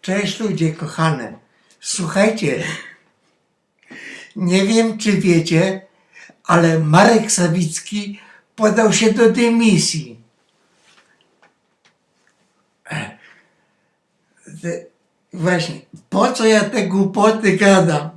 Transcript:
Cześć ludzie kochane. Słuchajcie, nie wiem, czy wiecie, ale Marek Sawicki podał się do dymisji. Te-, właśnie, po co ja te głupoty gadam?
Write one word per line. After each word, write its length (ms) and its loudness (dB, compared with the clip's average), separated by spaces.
Cześć 380 -4
ludzie 320 -2
kochane. 640 -6
Słuchajcie, 840 -2
nie 300 0
wiem, 320 0
czy 140 -2
wiecie, 760 0
ale 340 2
Marek 540 4
Sawicki 880 -4
podał 360 2
się 200 2
do 180 4
dymisji. 920 0
Te-, 240 -10
właśnie, 480 -4
po 220 0
co 140 -2
ja 140 4
te 260 -2
głupoty 720 0
gadam? 600 2